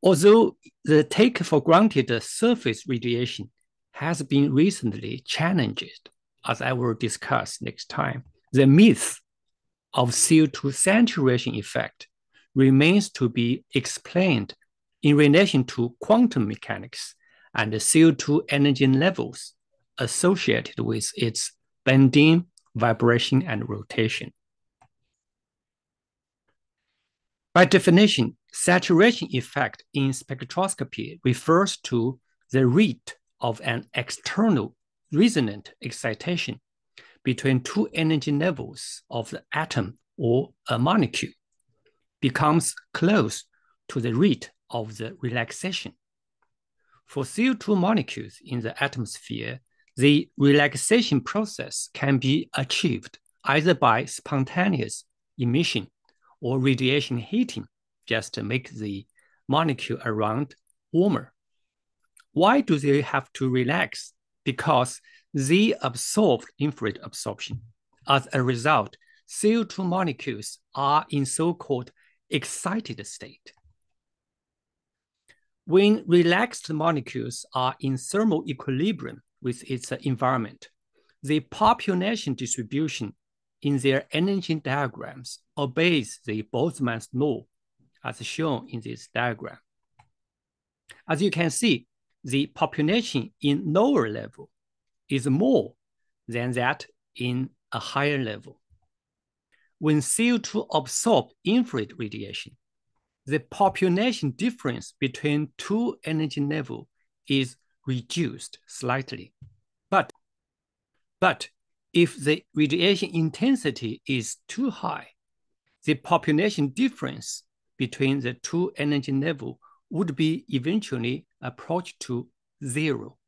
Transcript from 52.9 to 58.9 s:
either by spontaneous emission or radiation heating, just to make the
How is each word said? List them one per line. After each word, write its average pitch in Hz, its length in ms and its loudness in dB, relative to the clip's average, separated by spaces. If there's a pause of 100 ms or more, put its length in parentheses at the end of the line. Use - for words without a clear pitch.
either 156 300 2
by 120 300 2
spontaneous 143 1000 -4 (320)
emission 120 520 0 (520)
or 131 180 -2
radiation 131 600 0
heating, 214 480 -4 (400)
just 113 280 -4
to 113 80 -8
make 127 280 -4
the 104 340 -10 (420)